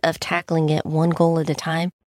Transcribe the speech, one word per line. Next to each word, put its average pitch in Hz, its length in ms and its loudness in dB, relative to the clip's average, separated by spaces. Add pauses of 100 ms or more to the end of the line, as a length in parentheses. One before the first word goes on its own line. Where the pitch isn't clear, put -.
of 165 160 0
tackling 165 500 0
it 156 160 0
one 156 240 2
goal 165 300 2
at 156 100 -2
a 147 40 2
time 165 360 -4 (280)